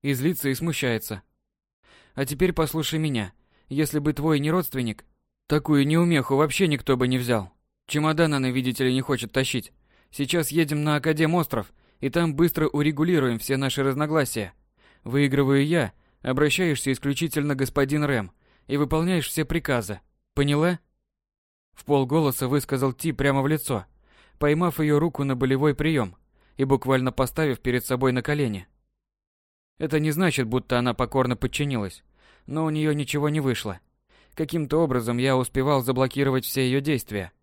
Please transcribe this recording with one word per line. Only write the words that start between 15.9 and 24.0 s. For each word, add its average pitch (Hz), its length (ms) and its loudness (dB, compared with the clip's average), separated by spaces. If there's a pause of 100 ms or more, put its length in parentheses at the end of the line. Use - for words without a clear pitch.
обращаешься 143 680 0
исключительно 143 640 -2
господин 139 480 0
Рэм, 120 280 -2 (360)
и 139 100 -2
выполняешь 160 500 0
все 156 180 -4
приказы. 120 560 -4 (320)
Поняла? 147 460 2 (960)
В - 120 -20
полголоса 139 600 2
высказал 135 460 0
Ти 165 180 -4
прямо 139 300 0
в 135 60 0
лицо, 143 380 -2 (540)